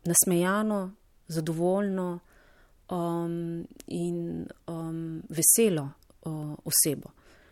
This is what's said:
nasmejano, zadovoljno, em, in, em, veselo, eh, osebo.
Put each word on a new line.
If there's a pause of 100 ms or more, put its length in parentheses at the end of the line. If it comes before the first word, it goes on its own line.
nasmejano, (360)
zadovoljno, (720)
em, (200)
in, (220)
em,
veselo, (380)
eh, (340)
osebo. (440)